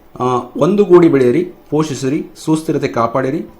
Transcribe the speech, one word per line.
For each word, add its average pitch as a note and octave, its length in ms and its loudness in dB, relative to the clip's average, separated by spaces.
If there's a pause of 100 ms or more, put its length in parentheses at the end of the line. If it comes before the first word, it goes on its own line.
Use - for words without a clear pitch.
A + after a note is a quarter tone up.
(200)
ಆ, B2+ 40 -2 (320)
"ಒಂದು G3+ 280 2
ಗೂಡಿ F3 240 6
ಬೆಳೆಯಿರಿ, C3+ 440 0 (180)
ಪೋಷಿಸಿರಿ, C#3+ 560 -4 (100)
ಸುಸ್ಥಿರತೆ D3+ 520 -2
ಕಾಪಾಡಿರಿ, C3 540 -2 (180)